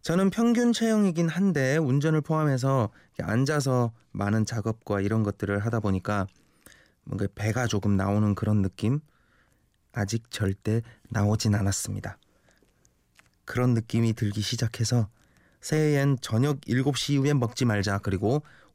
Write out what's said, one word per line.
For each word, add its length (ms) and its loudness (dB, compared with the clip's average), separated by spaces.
저는 280 2
평균 420 2
체형이긴 560 2
한데 500 2
운전을 420 2
포함해서 720 0
이렇게 160 -6
앉아서 600 2
많은 340 0
작업과 540 -4
이런 240 0
것들을 340 -2
하다 220 -2
보니까 460 -2
뭔가 320 -6
배가 320 -2
조금 300 0
나오는 380 0
그런 280 0
느낌? 380 -2
아직 380 -6
절대 520 -2
나오진 460 0
않았습니다. 640 -4
그런 300 0
느낌이 380 0
들기 300 -2
시작해서 680 -2
새해엔 600 2
저녁 460 0
일곱 300 0
시 180 -2
이후엔 260 2
먹지 240 -2
말자, 340 0
그리고 460 0